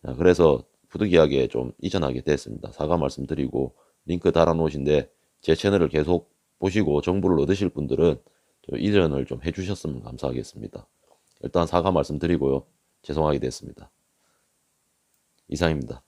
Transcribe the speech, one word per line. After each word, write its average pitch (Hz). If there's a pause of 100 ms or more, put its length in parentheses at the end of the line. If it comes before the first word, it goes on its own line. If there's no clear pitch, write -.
자, 65
그래서 82 (260)
부득이하게 78
좀 62
이전하게 71
됐습니다. 62
사과 78
말씀드리고 67 (300)
링크 87
달아놓으신데 76 (300)
제 80
채널을 95
계속 80 (280)
보시고 90
정보를 90
얻으실 95
분들은 73 (420)
좀 65
이전을 82
좀 60
해주셨으면 85
감사하겠습니다. - (560)
일단 85
사과 87
말씀드리고요. 73 (360)
죄송하게 73
됐습니다. - (1600)
이상입니다. 73